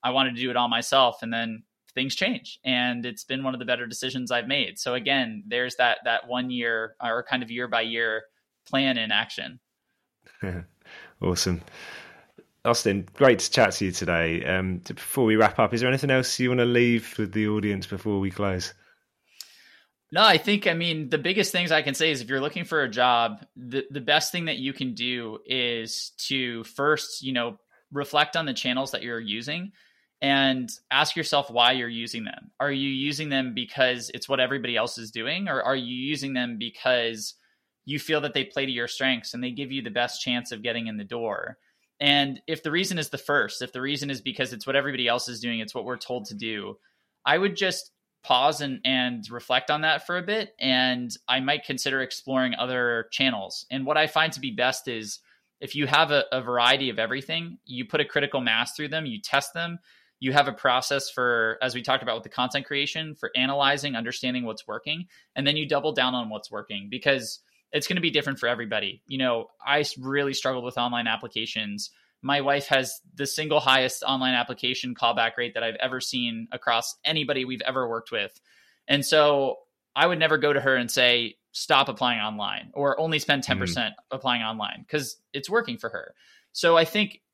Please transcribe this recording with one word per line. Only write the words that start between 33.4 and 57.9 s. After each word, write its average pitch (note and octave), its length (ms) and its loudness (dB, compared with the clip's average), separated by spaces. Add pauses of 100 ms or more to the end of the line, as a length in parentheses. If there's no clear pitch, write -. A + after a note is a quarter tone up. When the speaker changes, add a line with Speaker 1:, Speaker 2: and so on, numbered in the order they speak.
Speaker 1:
because B2 600 0
it's - 140 -10
what C3+ 120 2
everybody B2 360 0
else A#2 220 0
is A2 140 -12
doing, D3+ 360 -4
or C#3 140 0
are C3+ 140 2
you B2 200 -4
using C3+ 380 -4
them B2 240 -2
because A#2 800 -2 (500)
you C#3+ 140 -4
feel D3+ 220 0
that C#3+ 120 -4
they C3+ 100 0
play C#3 220 -4
to C3 60 -4
your A#2+ 160 -2
strengths C3 460 -2
and B2 100 -6
they B2+ 80 -4
give C3 200 -8
you C3+ 100 -4
the A#2 80 -8
best A#2+ 320 -2
chance B2 300 -2
of G#2+ 100 -10
getting A#2 260 -4
in A2 100 -6
the G#2 60 -8
door? A2+ 540 -6 (440)
And C#3+ 460 2
if D#3 160 -4
the D#3 80 -2
reason F#3 260 0
is D3+ 120 -4
the C3+ 80 -6
first, A#2 440 0
if B2 120 -10
the B2+ 80 -6
reason C#3 280 -4
is C3+ 120 -6
because B2+ 320 -4
it's A2 120 -12
what C3 100 -2
everybody C3 320 0
else B2 220 0
is A#2 100 -10
doing, A#2 200 -4
it's G#2+ 160 -8
what A#2 100 -6
we're B2 120 -6
told B2 280 -8
to - 80 -12
do, G#2 440 -6 (480)
I D3 120 4
would F#3+ 180 0
just - 360 -2 (300)
pause C#3 380 4
and, C3+ 240 -6
and B2 460 0
reflect B2+ 420 0
on D3+ 100 2
that D#3 240 0
for F3 120 -2
a F3+ 40 -2
bit, G#3 380 -4
and B2+ 500 2 (200)
I C3 100 2
might C#3+ 240 0
consider C3+ 380 -2
exploring B2+ 540 -2
other A#2+ 560 0
channels. A2+ 600 -2
And C3 140 -4
what D3+ 120 2
I D#3 100 4
find D#3 260 2
to - 80 -12
be C3+ 100 -4
best B2 380 0
is A2 300 -8 (420)
if C3+ 140 -10
you C#3+ 120 0
have D3+ 240 4
a, C#3+ 220 4
a C3 80 -2
variety B2 480 2
of G#2+ 100 -4
everything, D3 640 -4
you B2+ 220 -8
put D3 160 0